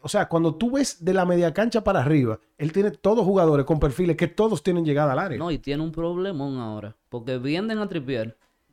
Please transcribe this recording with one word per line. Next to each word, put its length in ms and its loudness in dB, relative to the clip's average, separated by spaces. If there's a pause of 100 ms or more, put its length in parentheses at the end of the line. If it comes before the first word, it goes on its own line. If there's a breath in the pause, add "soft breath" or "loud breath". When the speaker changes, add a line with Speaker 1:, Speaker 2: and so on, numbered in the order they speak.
Speaker 1:
o 80 -10
sea, 180 0
cuando 280 0
tú 160 -2
ves 320 -2
de 100 2
la 120 2
media 280 2
cancha 300 0
para 180 2
arriba, 380 2 (180)
él 160 -2
tiene 180 2
todos 340 2
jugadores 400 4
con 140 0
perfiles 380 0
que 100 0
todos 340 0
tienen 240 0
llegada 280 2
al 60 0
área. 180 -4
Speaker 2:
No, 140 -4
y 60 -2
tiene 240 -4
un 100 -4
problemón 680 -4
ahora. 360 -10 (140)
Porque 280 -6
vienen 420 -4
a 80 -4
Trippier. 500 -6 (340)